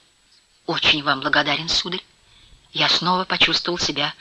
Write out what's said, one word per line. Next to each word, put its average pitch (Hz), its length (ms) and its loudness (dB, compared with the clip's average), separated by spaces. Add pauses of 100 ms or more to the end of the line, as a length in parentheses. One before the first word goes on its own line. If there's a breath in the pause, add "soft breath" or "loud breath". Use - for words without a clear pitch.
(640)
Очень 151 380 0
вам 139 180 0
благодарен, 147 480 0
сударь. - 340 -4 (720 soft breath)
Я 151 160 2
снова 185 340 2
почувствовал 175 540 0
себя 147 440 -2